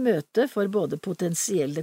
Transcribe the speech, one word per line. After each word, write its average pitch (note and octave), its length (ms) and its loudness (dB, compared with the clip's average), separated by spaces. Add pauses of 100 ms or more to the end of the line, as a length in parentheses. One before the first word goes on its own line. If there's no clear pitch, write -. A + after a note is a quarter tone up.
møte A3 480 2
for G3+ 180 0
både D#3+ 320 -2
potensielle E3+ 800 -2